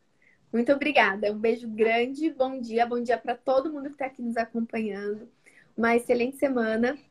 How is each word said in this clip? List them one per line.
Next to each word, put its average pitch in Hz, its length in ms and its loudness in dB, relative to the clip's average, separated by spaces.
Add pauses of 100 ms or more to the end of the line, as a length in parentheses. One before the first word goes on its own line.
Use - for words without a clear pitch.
(520)
Muito 240 200 4
obrigada. 220 600 2
Um 214 80 -6
beijo 233 280 0
grande. 233 640 0
Bom 262 300 -2
dia. 226 260 0
Bom 240 160 -2
dia 233 160 0
pra 240 180 -4
todo 269 380 0
mundo 277 160 -8
que 285 80 -18
tá 262 80 -6
aqui 262 160 -10
nos 233 160 -4
acompanhando. 220 880 -4 (480)
Uma 233 200 4
excelente 240 420 0
semana. 240 580 0 (160)